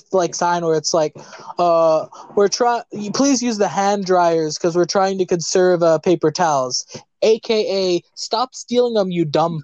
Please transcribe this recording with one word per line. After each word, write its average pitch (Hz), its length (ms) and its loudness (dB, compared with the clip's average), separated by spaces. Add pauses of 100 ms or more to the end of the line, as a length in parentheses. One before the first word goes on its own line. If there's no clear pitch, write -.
(160)
like, 170 200 0
sign 175 280 -2
where 160 140 0
it's - 160 -4
like, 156 220 0 (420)
uh, 160 480 2 (300)
"We're 202 120 4
try-, 240 440 0
you 208 200 -8
please 269 300 2
use 240 160 -4
the 202 100 0
hand 196 380 -2
dryers 170 540 2
'cause 170 180 -2
we're 175 80 4
trying 196 320 0
to 185 80 0
conserve, 180 560 2
uh, 160 160 4
paper 165 340 0
towels." 143 540 -2 (380)
A 220 160 4
K 190 580 -2
A, 165 60 -6 (100)
"Stop - 400 -6
stealing 240 400 -2
them, 196 160 0
you 175 160 0
dumb 156 380 -2